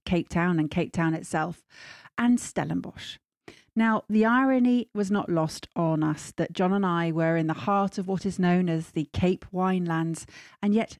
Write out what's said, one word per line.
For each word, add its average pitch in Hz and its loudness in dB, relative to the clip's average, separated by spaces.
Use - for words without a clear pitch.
Cape 170 0
Town 175 0
and 156 0
Cape - -2
Town 165 0
itself, 160 -6
and 240 4
Stellenbosch. - -6
Now, 220 2
the 214 4
irony 247 2
was 208 -2
not 202 0
lost 160 -2
on 160 0
us 156 -4
that - -4
John 185 0
and 196 0
I 170 0
were 165 2
in 160 2
the 160 2
heart 196 0
of 190 -4
what 190 -4
is 190 -2
known 180 4
as 160 -2
the 160 -4
Cape 185 0
Winelands, 170 -2
and 202 2
yet - -2